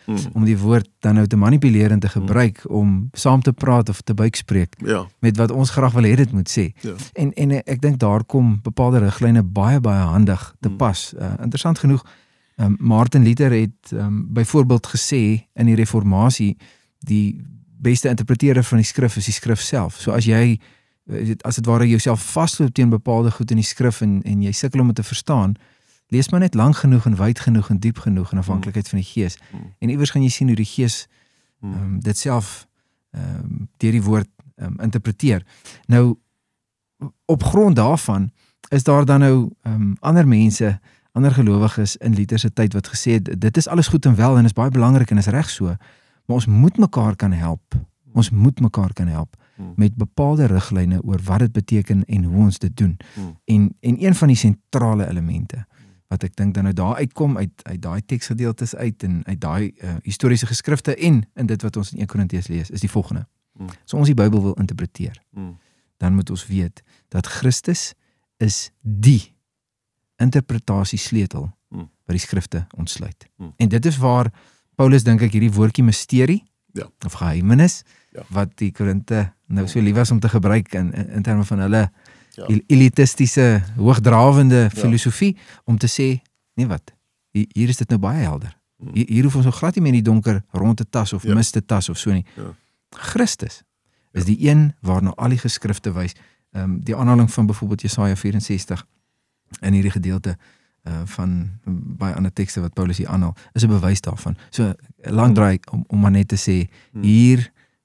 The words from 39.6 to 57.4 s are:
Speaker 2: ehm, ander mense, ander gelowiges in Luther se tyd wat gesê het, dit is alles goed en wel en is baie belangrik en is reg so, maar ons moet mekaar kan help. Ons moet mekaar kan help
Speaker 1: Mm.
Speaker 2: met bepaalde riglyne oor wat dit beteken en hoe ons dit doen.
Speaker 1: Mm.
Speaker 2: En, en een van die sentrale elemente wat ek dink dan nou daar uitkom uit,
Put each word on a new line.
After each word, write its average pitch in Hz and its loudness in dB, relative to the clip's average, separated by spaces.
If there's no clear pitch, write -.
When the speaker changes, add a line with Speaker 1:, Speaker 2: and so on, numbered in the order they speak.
Speaker 2:
ehm, 107 -2
ander 160 4
mense, 107 2
ander 135 2
gelowiges 107 2
in 113 0
Luther 104 0
se 110 -2
tyd 107 0
wat 101 -4
gesê - -4
het, 98 -2
dit 110 0
is 165 0
alles 160 2
goed 151 0
en 123 6
wel 123 4
en 120 4
is 110 4
baie 123 -2
belangrik 127 4
en 104 2
is 98 0
reg 135 -2
so, - -6
maar 120 -4
ons 110 -2
moet 113 4
mekaar 110 0
kan 98 0
help. 82 -4
Ons 113 2
moet 113 2
mekaar 104 -2
kan 90 -4
help 80 -6
Speaker 1:
Mm. 90 -14
Speaker 2:
met 104 2
bepaalde 143 0
riglyne 92 0
oor 95 -4
wat 107 -2
dit 113 0
beteken 104 0
en 101 -2
hoe 87 -2
ons 95 2
dit - -6
doen. 92 0
Speaker 1:
Mm. 90 -14
Speaker 2:
En, 104 2
en 123 -2
een 190 4
van 160 4
die 127 6
sentrale 110 0
elemente 85 -6
wat - -4
ek 92 -8
dink 101 -2
dan 98 -2
nou 98 0
daar 92 -2
uitkom 139 -2
uit, 92 -4